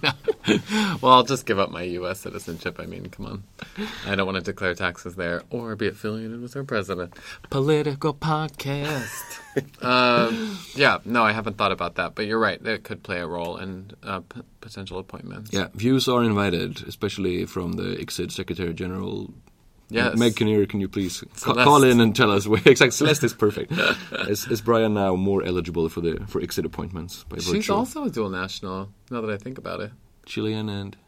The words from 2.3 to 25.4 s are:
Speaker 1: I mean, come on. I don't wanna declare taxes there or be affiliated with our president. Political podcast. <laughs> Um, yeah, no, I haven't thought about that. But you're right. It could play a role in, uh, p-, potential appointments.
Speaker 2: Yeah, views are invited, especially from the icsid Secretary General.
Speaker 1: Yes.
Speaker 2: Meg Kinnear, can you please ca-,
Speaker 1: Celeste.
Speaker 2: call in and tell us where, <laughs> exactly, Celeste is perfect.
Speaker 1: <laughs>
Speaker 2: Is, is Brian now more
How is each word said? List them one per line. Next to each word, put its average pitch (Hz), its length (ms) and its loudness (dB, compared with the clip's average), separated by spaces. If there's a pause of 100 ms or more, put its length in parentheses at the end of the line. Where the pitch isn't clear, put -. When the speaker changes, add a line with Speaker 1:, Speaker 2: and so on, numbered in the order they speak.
Speaker 1:
I 85 60 -12
mean, 92 240 -12
come 98 160 -12
on. 101 180 -10 (640)
I 101 80 -2
don't 95 100 2
wanna 95 160 -2
declare 92 340 -2
taxes 87 400 -6
there 87 340 -4
or 117 260 -8
be 101 120 0
affiliated 110 540 -6
with 123 140 -12
our 139 80 -8
president. 92 500 -4 (360)
Political 147 680 0
podcast. 147 1300 -4
<laughs> - 0 - (400)
Um, 123 760 2 (160)
yeah, 127 300 6
no, 117 180 2
I 107 80 6
haven't 110 260 -4
thought 98 140 2
about 87 240 -4
that. 85 180 -4
But 107 120 -4
you're 110 140 -2
right. 104 260 0
It 107 180 -4
could - 200 -12
play 90 160 -6
a 87 60 -6
role 85 300 -6
in, 95 360 -12 (120)
uh, 98 160 -8
p-, - 220 -16 (180)
potential 98 400 -12
appointments. 95 540 -14
Speaker 2:
Yeah, 95 200 -2
views 127 360 2
are 123 160 4
invited, 101 600 0
especially 92 600 -4
from 87 280 -6
the 90 220 -4
icsid - 380 -6
Secretary 87 400 -6
General. 95 600 -8 (540)
Speaker 1:
Yes. 110 300 0
Speaker 2:
Meg 113 180 4
Kinnear, 107 300 4
can 101 160 -2
you 92 80 -4
please 95 320 -4
ca-, - 320 -4
Speaker 1:
Celeste. 123 120 4
Speaker 2:
call 143 200 10
in 120 160 10
and 110 120 6
tell 113 180 6
us 98 160 4
where, 107 160 4
<laughs> - 20 4
exactly, 131 260 10
Celeste 147 320 2
is 117 100 2
perfect. - 380 0
Speaker 1:
<laughs> - 400 0 (160)
Speaker 2:
Is, 104 200 -2
is 113 120 0
Brian 113 340 4
now 98 220 2
more 98 300 2